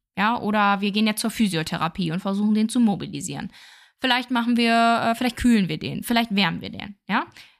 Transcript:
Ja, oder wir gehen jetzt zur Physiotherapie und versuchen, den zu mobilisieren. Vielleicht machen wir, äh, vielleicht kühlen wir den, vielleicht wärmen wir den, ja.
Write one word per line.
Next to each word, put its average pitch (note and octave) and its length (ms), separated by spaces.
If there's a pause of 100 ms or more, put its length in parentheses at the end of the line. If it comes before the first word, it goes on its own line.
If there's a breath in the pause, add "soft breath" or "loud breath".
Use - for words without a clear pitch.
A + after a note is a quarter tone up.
(160)
Ja, G#3+ 220
oder G3+ 420
wir G3+ 100
gehen G#3+ 160
jetzt A3 140
zur A3+ 100
Physiotherapie E3+ 840
und F3+ 80
versuchen, G#3 340
den A3 140
zu B3 120
mobilisieren. C#3+ 720 (480 loud breath)
Vielleicht B3+ 300
machen A#3+ 260
wir, A#3 180
äh, A#3 400
vielleicht B3 220
kühlen A3 320
wir D#3 100
den, - 240
vielleicht A#3 320
wärmen F3 260
wir - 100
den, - 260 (120)
ja. B3+ 180 (340 loud breath)